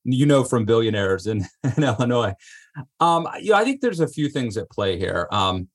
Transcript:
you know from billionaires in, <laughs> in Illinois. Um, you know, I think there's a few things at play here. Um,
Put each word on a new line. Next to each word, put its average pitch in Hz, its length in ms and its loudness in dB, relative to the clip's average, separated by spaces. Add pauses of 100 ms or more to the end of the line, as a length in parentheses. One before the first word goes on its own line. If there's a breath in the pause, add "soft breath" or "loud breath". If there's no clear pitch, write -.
you 127 200 2
know 139 200 6
from 117 220 0
billionaires 104 600 0
in, 107 180 -2 (100)
<laughs> - 220 -4
in 156 60 2
Illinois. 120 520 0 (680 loud breath)
Um, 165 260 2 (140)
you 202 100 0
know, 208 60 6
I 214 80 4
think 269 160 -2
there's 202 200 -2
a 156 60 2
few 147 220 -4
things 120 280 -4
at 104 140 -8
play 95 280 -2
here. 90 340 -2
Um, 92 420 -2